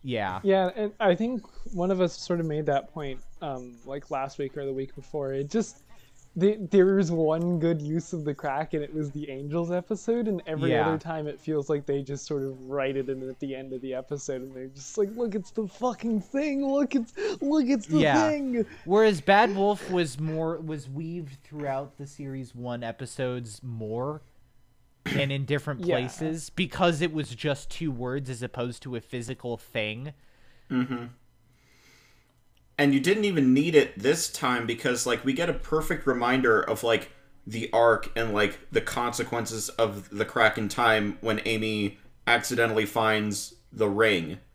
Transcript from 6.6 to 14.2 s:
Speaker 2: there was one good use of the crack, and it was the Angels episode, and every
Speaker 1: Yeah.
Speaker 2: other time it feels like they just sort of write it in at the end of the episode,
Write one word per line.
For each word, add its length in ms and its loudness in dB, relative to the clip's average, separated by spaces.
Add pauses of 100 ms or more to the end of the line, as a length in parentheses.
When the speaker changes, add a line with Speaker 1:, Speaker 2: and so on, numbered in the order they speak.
Speaker 2:
there 240 8
was 160 4
one 480 2
good 240 2
use 300 -4
of 120 -6
the 100 -2
crack, 380 -4
and 120 -2
it 100 -12
was 160 -2
the 180 -8
Angels 440 -4
episode, 560 -2
and 180 0
every 240 0
Speaker 1:
Yeah. 160 4
Speaker 2:
other 120 2
time 280 -6
it 140 -8
feels 280 -2
like 160 0
they 160 0
just 260 -8
sort 180 -2
of 260 -10
write 260 -2
it 120 -2
in 200 -6
at 120 -12
the 160 -6
end 160 -10
of 80 -8
the 140 -8
episode, 480 -6